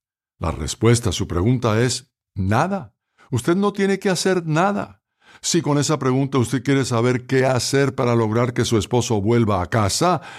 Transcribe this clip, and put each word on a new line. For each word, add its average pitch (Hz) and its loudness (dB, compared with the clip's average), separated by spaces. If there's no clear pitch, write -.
La 85 -4
respuesta 107 0
a 82 -2
su 98 -4
pregunta 113 0
es, - -4
"Nada. 123 -2
Usted 139 0
no 202 2
tiene 196 0
que 196 -2
hacer 180 0
nada". 185 -2
Si - 0
con 147 2
esa 147 0
pregunta 135 0
usted 123 0
quiere 139 2
saber 123 0
qué 131 2
hacer 131 0
para 120 0
lograr 117 0
que 120 0
su 113 2
esposo 113 0
vuelva 104 2
a - -4
casa, 131 0